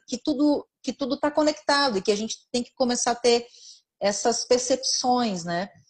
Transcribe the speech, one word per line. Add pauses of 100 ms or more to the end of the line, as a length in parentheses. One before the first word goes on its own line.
que
tudo, (160)
que
tudo
tá
conectado
e
que
a
gente (160)
tem
que
começar
a
ter (520)
essas
percepções,
né, (180)